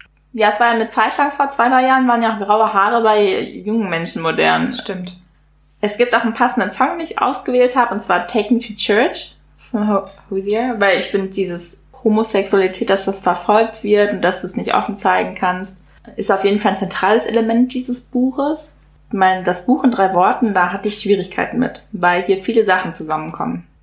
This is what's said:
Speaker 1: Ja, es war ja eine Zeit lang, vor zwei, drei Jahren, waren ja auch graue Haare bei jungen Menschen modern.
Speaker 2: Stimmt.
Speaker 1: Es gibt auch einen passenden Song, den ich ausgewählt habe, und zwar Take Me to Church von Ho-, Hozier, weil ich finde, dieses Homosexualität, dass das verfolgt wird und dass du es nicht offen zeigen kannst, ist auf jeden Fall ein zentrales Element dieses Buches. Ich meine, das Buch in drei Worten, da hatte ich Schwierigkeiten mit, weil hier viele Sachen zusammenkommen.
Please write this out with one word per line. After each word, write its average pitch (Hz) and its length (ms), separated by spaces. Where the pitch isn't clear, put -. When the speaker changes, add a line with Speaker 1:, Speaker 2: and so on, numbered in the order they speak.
Speaker 1:
Ja, 214 160
es 208 100
war 233 100
ja 233 40
eine 226 140
Zeit - 320
lang, 294 100
vor 285 200
zwei, 240 200
drei 262 160
Jahren, 262 220
waren 233 160
ja 226 100
auch 208 100
graue 214 300
Haare 214 300
bei 208 380
jungen 202 500
Menschen 170 320
modern. 160 500
Speaker 2:
Stimmt. - 460
Speaker 1:
Es 208 180
gibt 240 160
auch 233 80
einen 220 100
passenden 240 380
Song, 339 260
den 339 40
ich - 200
ausgewählt 247 540
habe, 240 180
und 202 80
zwar 180 240
Take - 260
Me 226 80
to - 140
Church - 640
von 208 180
Ho-, 196 220
Hozier, 214 480
weil 196 180
ich - 120
finde, 196 180
dieses 180 560
Homosexualität, 208 840
dass 196 160
das 196 160
verfolgt 214 600
wird 208 300
und 180 100
dass 180 180
du 180 60
es - 80
nicht - 180
offen - 220
zeigen 185 400
kannst, 185 420
ist 196 160
auf 196 120
jeden 196 160
Fall 208 120
ein 196 60
zentrales 202 500
Element 226 480
dieses 247 260
Buches. 277 760
Ich 202 80
meine, 185 260
das 180 220
Buch 254 180
in 254 80
drei 190 220
Worten, 202 400
da 180 180
hatte 202 160
ich 208 140
Schwierigkeiten 180 580
mit, - 320
weil 180 320
hier 190 140
viele 220 260
Sachen 185 300
zusammenkommen. 160 760